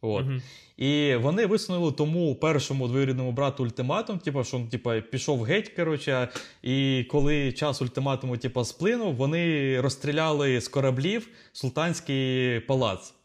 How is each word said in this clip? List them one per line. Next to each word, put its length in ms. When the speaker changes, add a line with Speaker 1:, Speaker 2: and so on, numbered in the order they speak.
Speaker 1:
От. 240
Speaker 2:
Мгм. 180
Speaker 1:
І 380
вони 320
висунули 460
тому 420
першому 540
двоюрідному 440
брату 320
ультиматум, 540
типа, 260
що, 160
типа, 300
пішов 420
геть, 260
коротше, 600
і 480
коли 420
час 300
ультиматуму, 540
типа, 280
сплинув, 500
вони 640
розстріляли 800
з 80
кораблів 600
султанський 1080
палац. 520